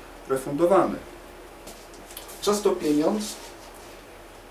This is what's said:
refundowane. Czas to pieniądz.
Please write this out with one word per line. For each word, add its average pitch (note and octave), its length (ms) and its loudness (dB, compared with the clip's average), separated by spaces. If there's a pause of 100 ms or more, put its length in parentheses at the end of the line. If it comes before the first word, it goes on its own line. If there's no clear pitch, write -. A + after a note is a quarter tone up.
(280)
refundowane. C#3+ 680 6 (1500)
Czas G#3 200 4
to F#3 80 6
pieniądz. D#3+ 540 4 (1300)